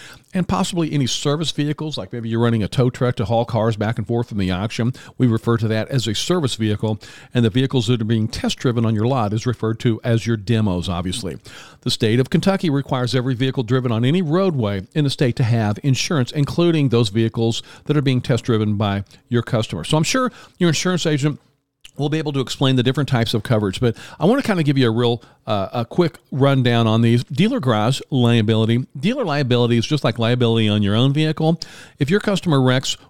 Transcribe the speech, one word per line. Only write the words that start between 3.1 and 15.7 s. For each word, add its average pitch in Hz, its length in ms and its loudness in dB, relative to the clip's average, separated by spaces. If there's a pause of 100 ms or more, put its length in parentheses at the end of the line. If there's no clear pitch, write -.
to - 80 -2
haul 117 200 0
cars 110 320 0
back 107 200 -2
and 107 100 -6
forth 117 200 -2
from 110 100 -8
the 92 140 0
auction. 110 400 -2 (260)
We 131 100 2
refer 117 300 2
to 110 120 -2
that 110 200 -2
as 127 180 -2
a 104 80 -2
service 170 400 -2
vehicle, 107 440 -2 (340)
and 120 120 2
the 110 40 4
vehicles 127 380 0
that 120 140 0
are 107 40 -2
being 110 220 0
test - 300 -4
driven 117 280 0
on 113 100 0
your 107 120 0
lot 117 240 0
is 107 140 -4
referred 110 360 -2
to 113 220 0
as 113 240 0
your 117 80 2
demos, 98 540 -2
obviously. 87 480 -6 (440)
The 123 100 -4
state 113 280 2
of 131 100 0
Kentucky 185 400 2
requires 131 460 -2
every 127 180 0
vehicle 131 280 -2
driven 123 300 0
on 113 140 0
any 170 160 2
roadway 143 720 0
in 156 100 0
the 139 60 2
state 131 260 0
to 139 80 0
have 110 400 2